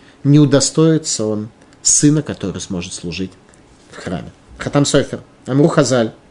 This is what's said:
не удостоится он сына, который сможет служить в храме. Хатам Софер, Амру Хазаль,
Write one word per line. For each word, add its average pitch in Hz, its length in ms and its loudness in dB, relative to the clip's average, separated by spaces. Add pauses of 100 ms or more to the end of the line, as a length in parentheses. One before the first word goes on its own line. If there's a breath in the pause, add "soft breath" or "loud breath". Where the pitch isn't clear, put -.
(240 soft breath)
не 143 160 6
удостоится 147 880 2
он 107 240 -4 (320)
сына, 151 400 2
который 92 380 -8
сможет 90 340 -8
служить 90 380 -8 (580)
в - 140 -18
храме. 76 280 -10 (260)
Хатам 143 280 0
Софер, - 360 0 (260)
Амру 143 220 2
Хазаль, 123 420 2 (200)